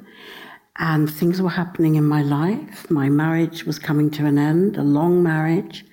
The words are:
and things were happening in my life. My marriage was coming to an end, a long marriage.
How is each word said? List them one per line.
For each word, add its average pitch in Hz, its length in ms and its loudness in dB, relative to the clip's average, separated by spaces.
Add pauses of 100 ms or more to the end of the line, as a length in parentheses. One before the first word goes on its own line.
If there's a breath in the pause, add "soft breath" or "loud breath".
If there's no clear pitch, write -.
(800 loud breath)
and 156 320 0
things 180 300 -2
were 180 80 0
happening 165 460 0
in 151 100 4
my 147 160 2
life. 156 680 -2
My 139 200 2
marriage 160 560 0
was 151 120 -6
coming 151 340 0
to 151 140 -4
an 143 120 2
end, 160 400 2
a 143 60 -2
long 160 380 2
marriage. 160 720 0